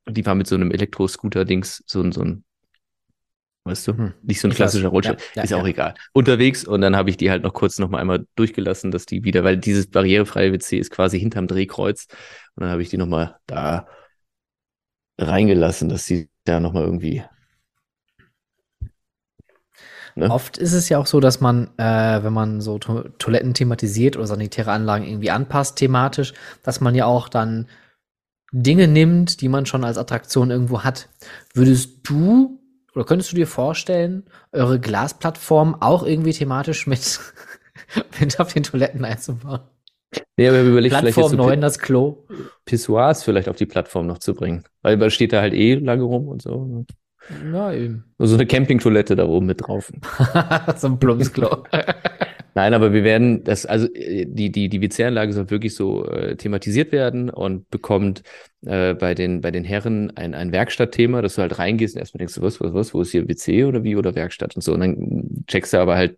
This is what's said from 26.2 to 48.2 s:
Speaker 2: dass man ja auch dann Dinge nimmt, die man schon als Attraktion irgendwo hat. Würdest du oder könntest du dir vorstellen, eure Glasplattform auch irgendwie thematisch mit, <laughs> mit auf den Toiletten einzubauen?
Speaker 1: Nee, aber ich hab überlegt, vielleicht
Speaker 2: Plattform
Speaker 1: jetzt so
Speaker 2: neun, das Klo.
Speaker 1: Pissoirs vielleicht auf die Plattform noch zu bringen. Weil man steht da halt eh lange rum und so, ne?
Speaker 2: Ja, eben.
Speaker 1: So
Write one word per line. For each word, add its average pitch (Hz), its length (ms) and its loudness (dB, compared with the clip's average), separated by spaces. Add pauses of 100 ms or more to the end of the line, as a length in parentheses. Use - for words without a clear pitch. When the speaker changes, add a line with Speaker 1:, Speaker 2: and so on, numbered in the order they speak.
Speaker 2:
dass 127 160 -4
man 123 160 2
ja 123 100 4
auch 120 220 2
dann 113 400 -2 (840)
Dinge 151 340 4
nimmt, 165 540 4
die 131 80 0
man 135 160 0
schon 131 180 -2
als 117 140 -2
Attraktion 123 540 0
irgendwo 123 340 -2
hat. 127 240 -4 (440)
Würdest 127 460 4 (100)
du 208 520 4 (340)
oder 131 80 -2
könntest 180 300 0
du - 20 -6
dir 170 100 2
vorstellen, 175 800 -2 (300)
eure 127 260 2
Glasplattform 151 1000 0
auch 165 220 2
irgendwie 160 280 0
thematisch 139 560 -4
mit, - 320 -4 (480)
<laughs> - 540 -10
mit 143 180 -2
auf 175 140 -2
den 151 100 0
Toiletten 127 400 -2
einzubauen? 120 560 -8 (800)
Speaker 1:
Nee, 123 100 6
aber 131 100 6
ich 127 60 6
hab 123 80 6
überlegt, 120 240 4
vielleicht 127 200 2
Speaker 2:
Plattform 165 80 6
Speaker 1:
jetzt 147 80 4
so 135 60 2
Speaker 2:
neun, 135 240 4
das 147 160 0
Klo. 135 480 0 (400)
Speaker 1:
Pissoirs 120 580 0
vielleicht 95 240 0
auf 95 100 -6
die 104 100 0
Plattform 87 400 -4
noch 85 100 -6
zu - 160 -4
bringen. 85 300 -6 (180)
Weil 107 160 4
man 110 140 4
steht 113 220 2
da 104 80 4
halt 101 120 0
eh 113 220 4
lange 127 260 0
rum 123 260 -2
und 135 140 -12
so, 131 240 -8
ne? 123 200 -8 (680)
Speaker 2:
Ja, 196 180 -4
eben. 117 340 -6 (120)
Speaker 1:
So 113 160 4